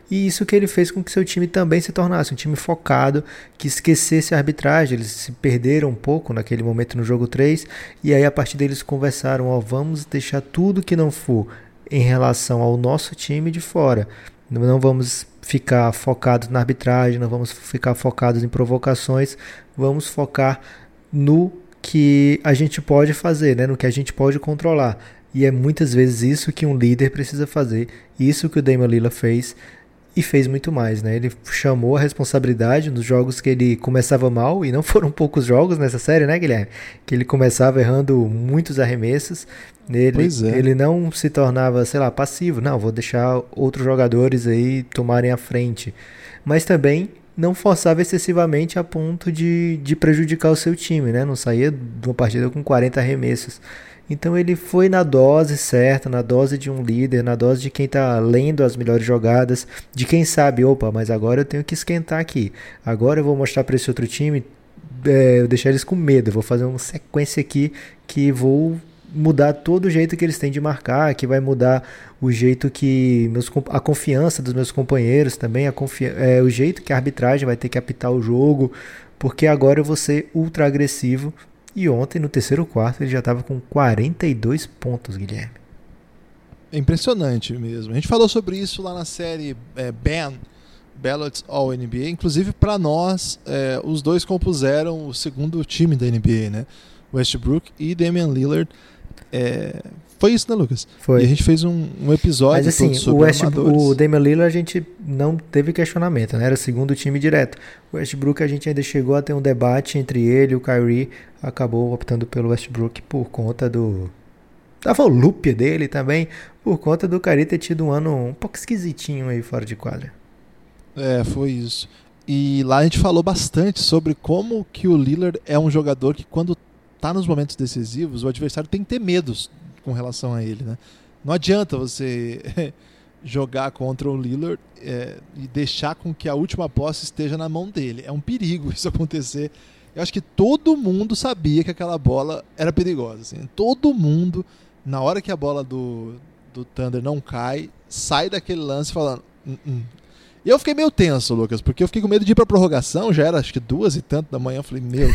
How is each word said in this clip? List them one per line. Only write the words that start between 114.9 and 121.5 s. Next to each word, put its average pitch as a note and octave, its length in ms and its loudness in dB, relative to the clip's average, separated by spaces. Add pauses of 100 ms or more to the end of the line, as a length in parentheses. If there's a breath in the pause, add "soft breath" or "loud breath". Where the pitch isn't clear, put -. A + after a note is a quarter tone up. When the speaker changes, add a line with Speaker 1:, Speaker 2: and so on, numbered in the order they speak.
Speaker 1:
volúpia D3 600 4
dele C#3+ 340 0
também, C#3+ 400 -2 (360 loud breath)
por F#3 160 0
conta E3 280 0
do F3 120 0
Kyrie D#3 260 2
ter D#3 140 -2
tido D#3+ 260 -4
um D3 60 0
ano C#3+ 380 -2
um C3+ 40 -10
pouco - 240 -12
esquisitinho D3+ 720 -6
aí A#2+ 160 -4
fora A#2+ 200 -8
de A2 120 -10
quadra. C3 360 -10 (840)
Speaker 2:
É, C3 280 -2
foi C#3 280 -2